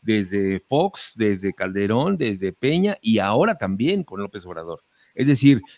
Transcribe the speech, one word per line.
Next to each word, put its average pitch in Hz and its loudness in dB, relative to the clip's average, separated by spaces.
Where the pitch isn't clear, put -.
desde 98 0
Fox, - -2
desde 101 0
Calderón, 101 -2
desde 98 -4
Peña 180 0
y 110 2
ahora 120 0
también 123 -2
con 98 -10
López 98 -12
Obrador. 82 -12
Es 131 0
decir, 139 4